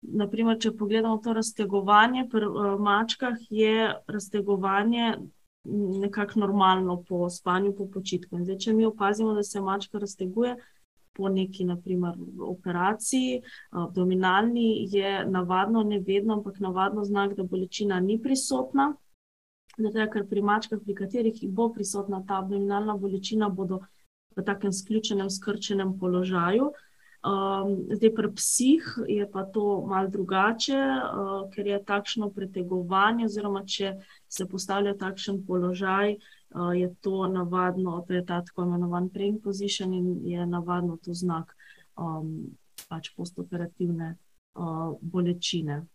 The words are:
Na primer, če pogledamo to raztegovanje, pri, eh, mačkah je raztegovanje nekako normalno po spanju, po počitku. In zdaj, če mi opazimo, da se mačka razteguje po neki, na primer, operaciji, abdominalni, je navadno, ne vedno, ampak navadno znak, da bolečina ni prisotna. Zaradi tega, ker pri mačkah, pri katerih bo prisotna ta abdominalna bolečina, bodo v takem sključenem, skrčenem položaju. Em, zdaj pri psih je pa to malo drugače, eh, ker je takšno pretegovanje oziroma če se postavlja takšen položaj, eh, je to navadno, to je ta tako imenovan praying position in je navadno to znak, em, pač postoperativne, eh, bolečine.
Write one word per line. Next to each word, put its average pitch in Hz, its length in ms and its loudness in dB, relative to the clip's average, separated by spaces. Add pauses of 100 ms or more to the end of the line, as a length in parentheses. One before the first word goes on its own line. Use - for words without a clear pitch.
Na 208 240 0
primer, 220 320 2
če 220 160 0
pogledamo 220 480 2
to 233 100 0
raztegovanje, 220 960 4
pri, 214 140 2
eh, 202 340 0
mačkah 226 580 2 (120)
je 220 460 4 (120)
raztegovanje 202 1080 2 (880)
nekako 202 360 0
normalno 185 580 4 (100)
po 175 220 0
spanju, 185 480 0
po 196 100 -4
počitku. 185 480 -6
In 175 80 -2
zdaj, 190 220 -2
če 226 80 2
mi 220 120 6
opazimo, 214 480 2
da 208 100 2
se 202 180 -4
mačka 196 380 -2
razteguje 208 580 -2 (560)
po 196 160 -2
neki, 190 340 0
na 180 140 0
primer, 180 400 -2 (220)
operaciji, 214 1040 0 (300)
abdominalni, 185 1200 2
je 196 340 0
navadno, 190 580 2
ne 208 160 2
vedno, 202 340 2
ampak 202 260 -4
navadno 196 460 0
znak, 202 320 0
da 196 60 -2
bolečina 185 560 -2
ni 202 220 2
prisotna. 269 720 0 (840)
Zaradi 214 160 0
tega, 214 180 2
ker 202 180 -2
pri 208 120 2
mačkah, 208 420 2
pri 202 120 -4
katerih 220 440 0 (100)
bo 226 240 2
prisotna 196 540 -4
ta 196 140 0
abdominalna 202 560 0
bolečina, 196 520 0
bodo 185 300 -4 (560)
v 190 80 -4
takem 196 300 -2
sključenem, 202 560 -2
skrčenem 196 680 -2
položaju. 185 760 2 (500)
Em, 196 460 0 (260)
zdaj 220 200 6
pri 208 200 0
psih 277 520 4 (200)
je 208 240 0
pa 190 160 -4
to 202 400 0
malo 190 240 0
drugače, 202 640 2
eh, 269 280 0 (520)
ker 202 120 -4
je 202 180 -2
takšno 208 440 -2
pretegovanje 190 960 0
oziroma 202 380 -2
če 196 300 -4 (340)
se - 180 -6
postavlja 196 520 -2
takšen 196 500 -6
položaj, 185 640 2
eh, 208 80 -4 (560)
je 180 140 2 (120)
to 190 260 0
navadno, 180 800 0
to 185 60 -4
je 180 120 0
ta 175 160 -2
tako 175 220 -6
imenovan 175 460 0
praying 202 340 -2
position 196 500 -2
in 180 340 -2
je 175 180 -2
navadno 175 520 -2
to 175 160 -10
znak, 170 420 -4 (440)
em, 160 580 -8 (320)
pač 165 260 -10
postoperativne, 175 1000 -6
eh, 165 760 -8 (100)
bolečine. 170 920 -2